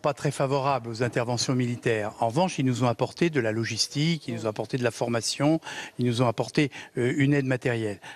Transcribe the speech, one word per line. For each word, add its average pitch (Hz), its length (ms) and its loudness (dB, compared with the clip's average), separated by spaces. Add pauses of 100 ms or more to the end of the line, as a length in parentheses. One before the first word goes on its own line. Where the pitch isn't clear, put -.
pas 147 120 2
très 143 200 -2
favorables 135 560 0
aux 117 160 -2
interventions 123 500 0
militaires. 117 640 0
En 117 100 2
revanche, 165 300 2
ils 143 60 2
nous 123 180 2
ont 127 60 4
apporté 127 420 0
de 147 80 0
la 113 140 2
logistique, 127 720 -2
ils 120 80 -4
nous 113 120 -4
ont - 20 0
apporté 110 280 -4
de 120 60 -2
la 117 80 2
formation, 127 720 0 (380)
ils 123 80 2
nous 117 140 2
ont 127 60 4
apporté, 131 460 0 (240)
euh, 127 200 0
une 139 160 4
aide 143 140 2
matérielle. 117 540 -2 (140)